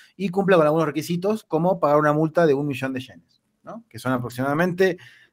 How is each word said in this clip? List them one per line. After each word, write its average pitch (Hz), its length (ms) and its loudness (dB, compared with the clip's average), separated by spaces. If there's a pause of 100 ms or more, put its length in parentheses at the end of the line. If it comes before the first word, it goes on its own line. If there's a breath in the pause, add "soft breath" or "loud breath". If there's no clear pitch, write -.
(160 soft breath)
y 190 140 -6
cumpla 190 260 2
con 160 80 6
algunos 156 220 2
requisitos, 175 580 -4
como 170 340 -2
pagar 147 200 4
una 151 160 4
multa 160 320 2
de 143 80 4
un 143 120 -2
millón 135 280 -6
de 127 60 -8
yenes, - 420 -20 (200)
¿no? 214 280 -18
Que 113 80 -18
son 127 160 -4
aproximadamente 151 840 -2 (360 soft breath)